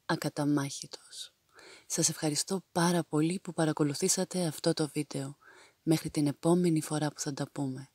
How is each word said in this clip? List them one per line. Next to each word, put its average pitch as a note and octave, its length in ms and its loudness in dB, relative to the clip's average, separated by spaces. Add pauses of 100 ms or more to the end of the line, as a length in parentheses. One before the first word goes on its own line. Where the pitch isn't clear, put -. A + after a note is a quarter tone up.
ακαταμάχητος. - 1300 -4 (540)
Σας - 220 0
ευχαριστώ D#3+ 640 -2
πάρα F3 320 4
πολύ D#3+ 380 2
που E3+ 100 -10
παρακολουθήσατε E3 920 0
αυτό D#3+ 260 0
το D#3 200 -2
βίντεο. C#3+ 440 -6 (460)
Μέχρι D#3 280 2
την D3 160 0
επόμενη E3 560 2
φορά D3+ 260 -2
που - 120 -10
θα D3+ 120 -6
τα C#3 200 -6
πούμε C3+ 420 -6